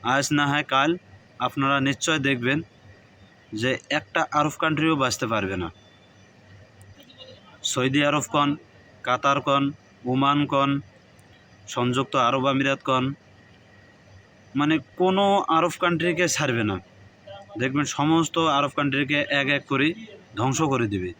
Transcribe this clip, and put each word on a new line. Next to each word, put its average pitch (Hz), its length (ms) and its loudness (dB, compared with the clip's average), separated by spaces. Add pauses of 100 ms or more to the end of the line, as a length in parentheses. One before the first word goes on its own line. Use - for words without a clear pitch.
আজ 135 280 2
না 147 140 2
হয় 143 260 0
কাল 139 180 2 (480)
আপনারা 135 420 0
নিশ্চয় 139 400 0
দেখবেন 131 380 0 (920)
যে 113 180 -2 (200)
একটা 151 300 -2 (120)
আরব 151 260 0
কান্ট্রিও 160 380 0
বাঁচতে 127 300 -2
পারবে 98 300 -2
না। 87 120 -4 (2000)
সৌদি 131 400 0
আরব 147 260 0
কন, 143 180 2 (560)
কাতার 139 360 2
কন, 139 220 2 (420)
ওমান 139 420 2
কন, 139 240 2 (960)
সংযুক্ত 123 460 -2 (140)
আরব 131 180 0
আমিরাত 135 380 0
কন, 127 200 0 (1500)
মানে, 147 200 2 (220)
কোনো 185 280 2 (240)
আরব 160 320 2
কান্ট্রিকে 175 480 0
ছাড়বে 123 360 0
না। 98 120 0 (840)
দেখবেন 135 280 0 (100)
সমস্ত 156 400 2 (200)
আরব 143 180 0
কান্ট্রিকে 143 440 -2 (120)
এক 139 180 0
এক 143 180 0
করে 139 220 0 (480)
ধ্বংস 127 220 0 (140)
করে 120 160 0
দিবে 90 320 -4